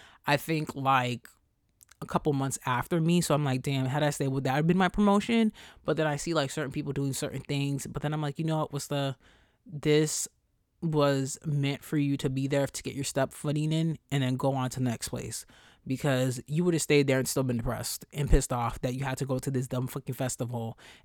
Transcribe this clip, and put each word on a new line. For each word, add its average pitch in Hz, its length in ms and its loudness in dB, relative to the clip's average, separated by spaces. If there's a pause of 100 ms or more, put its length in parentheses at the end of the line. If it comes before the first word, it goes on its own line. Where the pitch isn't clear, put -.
(280)
I 147 100 4
think, 151 380 -4
like, 127 520 0 (720)
a - 60 -12
couple - 260 0
months 135 360 0
after 131 340 0
me. 170 200 4
So 165 120 2
I'm 147 100 2
like, 131 200 0
"Damn, 135 240 0
had 147 160 0
I 147 80 2
stayed, 143 160 -2
would 135 160 -2
that 131 100 0
have 151 140 2
been 175 100 2
my 185 120 4
promotion?" 214 640 4 (320)
But 151 140 0
then 156 80 2
I 147 120 0
see, 165 180 -2
like, 139 160 0
certain 139 200 -4
people 143 220 -4
doing 139 200 -2
certain - 280 -6
things. 139 460 -2
But - 160 -8
then 151 100 -2
I'm 156 80 -2
like, 143 160 -4
"You 165 80 -2
know 160 140 0
what? 151 120 -4
What's 143 160 -6
the, 139 280 -2 (520)
this 151 600 2 (520)
was 143 640 2
meant 143 400 0
for - 140 -2
you 143 200 2
to 139 120 0
be 135 180 -2
there 139 200 2
to - 160 -8
get - 100 -8
your 139 100 -4
step 135 300 -2
footing 151 380 -2
in 160 260 0 (140)
and 143 100 2
then 127 140 2
go 135 180 2
on 131 160 0
to 123 100 -6
the 127 60 0
next 117 240 -2
place, - 340 -8 (440)
because 131 580 0
you 156 180 0
would 175 120 4
have 151 80 0
stayed 143 240 6
there 131 100 4
and 127 100 0
still - 140 0
been 127 160 0
depressed 113 560 -4
and 143 160 -2
pissed 135 240 4
off 117 280 -2
that 127 120 -2
you 131 100 -4
had 131 140 -4
to 135 80 -4
go 131 140 -2
to - 100 -6
this 131 180 -2
dumb 127 200 -2
fucking 135 260 -8
festival 120 640 -6 (280)